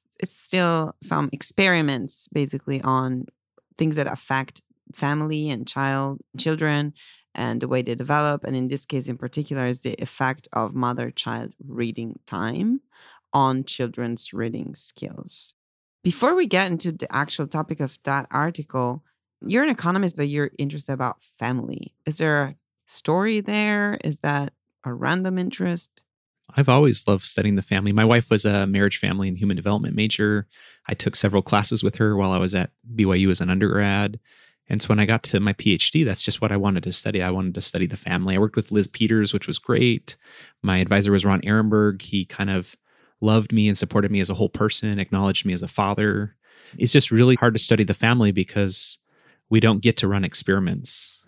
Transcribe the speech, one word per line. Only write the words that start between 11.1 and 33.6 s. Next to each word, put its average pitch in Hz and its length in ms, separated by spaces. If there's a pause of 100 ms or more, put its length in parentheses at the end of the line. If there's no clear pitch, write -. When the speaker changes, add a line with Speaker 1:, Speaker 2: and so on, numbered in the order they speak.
Speaker 1:
reading 120 640
time 135 540 (520)
on 131 300
children's 120 680
reading 110 420
skills. - 800 (480)
Before 240 320
we 359 120
get 190 220
into 170 220
the - 240
actual 143 320
topic 151 320
of 135 240
that 139 300
article, 143 720 (420)
you're 240 160
an 311 60
economist, 185 480
but 147 120
you're 143 300
interested 143 340
about 131 300 (160)
family. - 560 (120)
Is 151 120
there 151 240
a 139 140 (300)
story 208 540
there? 208 600
Is 151 180
that 143 320 (300)
a 127 100
random 185 460
interest? 180 640 (540)
Speaker 2:
I've 139 120
always 131 380
loved 98 200
studying 101 280
the 98 80
family. 101 300
My 110 140
wife 117 240
was 107 140
a 101 220
marriage, 98 300
family, 98 320
and 90 100
human 98 180
development 104 380
major. 104 540 (400)
I - 60
took - 200
several 98 280
classes 104 420
with 101 120
her 107 200
while 98 160
I 92 60
was 92 160
at 90 180 (240)
B 107 80
Y 95 120
U 95 140
as 87 100
an 90 100
undergrad. 101 680 (520)